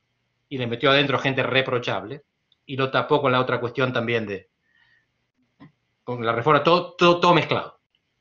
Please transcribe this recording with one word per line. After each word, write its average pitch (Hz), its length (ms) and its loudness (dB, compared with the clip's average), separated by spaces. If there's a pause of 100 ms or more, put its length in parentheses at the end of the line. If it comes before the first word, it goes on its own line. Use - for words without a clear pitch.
(480)
y 143 100 -10
le 123 100 -4
metió 117 240 0
adentro 135 280 2
gente 131 240 -2
reprochable, 123 800 -4 (420)
y 135 120 -10
lo 135 140 -2
tapó 135 300 0
con 135 100 0
la 127 80 2
otra 127 200 -2
cuestión 123 340 -4
también 113 320 -2
de, 98 240 -12 (1500)
con 123 220 -8
la 113 80 0
reforma, 139 300 2
todo, 175 320 2
todo, 175 240 4
todo 175 140 4
mezclado. - 460 -2 (420)